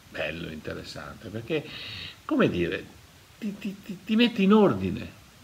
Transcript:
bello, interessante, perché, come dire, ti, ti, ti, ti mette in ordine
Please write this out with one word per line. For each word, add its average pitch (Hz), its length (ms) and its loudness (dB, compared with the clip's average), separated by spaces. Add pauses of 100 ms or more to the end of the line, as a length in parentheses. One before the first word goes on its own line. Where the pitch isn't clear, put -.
bello, 82 420 -6
interessante, 80 800 -12
perché, 120 360 -4 (600)
come 240 240 4
dire, 90 460 -4 (440)
ti, 202 200 -6
ti, 196 260 -8
ti, 180 180 -12
ti 220 140 0
mette 233 240 4
in 190 140 8
ordine 104 560 4 (340)